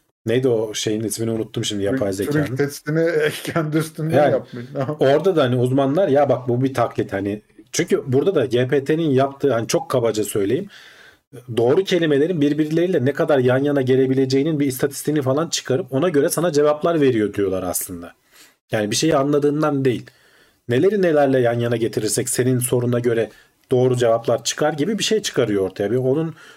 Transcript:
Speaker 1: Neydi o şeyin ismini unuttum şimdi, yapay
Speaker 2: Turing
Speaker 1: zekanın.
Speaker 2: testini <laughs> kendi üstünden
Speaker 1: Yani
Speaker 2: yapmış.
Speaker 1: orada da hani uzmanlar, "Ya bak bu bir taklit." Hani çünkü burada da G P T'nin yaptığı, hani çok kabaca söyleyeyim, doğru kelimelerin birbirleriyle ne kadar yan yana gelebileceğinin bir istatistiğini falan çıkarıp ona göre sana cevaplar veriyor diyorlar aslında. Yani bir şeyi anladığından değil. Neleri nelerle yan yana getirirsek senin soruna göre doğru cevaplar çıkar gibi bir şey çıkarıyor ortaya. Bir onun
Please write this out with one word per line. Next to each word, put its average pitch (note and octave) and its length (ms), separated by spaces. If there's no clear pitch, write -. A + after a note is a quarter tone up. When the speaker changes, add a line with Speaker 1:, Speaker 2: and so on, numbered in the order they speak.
Speaker 1:
Neydi B2 220
o A2 260
şeyin A2 300
ismini A2+ 280
unuttum A2 340
şimdi, G2+ 180
yapay G2 280
Speaker 2:
Turing - 20
Speaker 1:
zekanın. C#3+ 220
Speaker 2:
testini D3+ 540
<laughs> - 180
kendi D#3 340
üstünden D#3 400
Speaker 1:
Yani C#3+ 140
Speaker 2:
yapmış. B2 340
Speaker 1:
orada D#3+ 360
da D3+ 80
hani B2 120
uzmanlar, C3+ 520
"Ya C3+ 220
bak A#2+ 200
bu B2 140
bir C3+ 100
taklit." A2+ 400
Hani G2+ 280
çünkü F3 360
burada D3 280
da C3 100
G B2 220
P C3+ 160
T'nin D#3 260
yaptığı, C3+ 440
hani A2+ 140
çok - 220
kabaca A2+ 340
söyleyeyim, G#2+ 440
doğru C3+ 260
kelimelerin E3 580
birbirleriyle D3+ 640
ne C#3 80
kadar D#3 260
yan B2+ 180
yana C#3+ 240
gelebileceğinin C3 760
bir C#3+ 80
istatistiğini C#3+ 540
falan C3+ 280
çıkarıp - 440
ona D3+ 160
göre D3+ 200
sana E3 220
cevaplar D3 500
veriyor A2 320
diyorlar F#2+ 300
aslında. E2+ 500
Yani G#2+ 200
bir B2 40
şeyi D#3+ 200
anladığından C#3+ 720
değil. B2+ 200
Neleri F#3 320
nelerle C#3+ 380
yan A#2+ 200
yana A#2+ 160
getirirsek A2 540
senin B2+ 300
soruna A#2+ 400
göre A2+ 300
doğru B2+ 260
cevaplar A#2 460
çıkar D3+ 300
gibi F3 260
bir - 40
şey A3 180
çıkarıyor G#2+ 420
ortaya. G2+ 280
Bir B2 40
onun C#3 400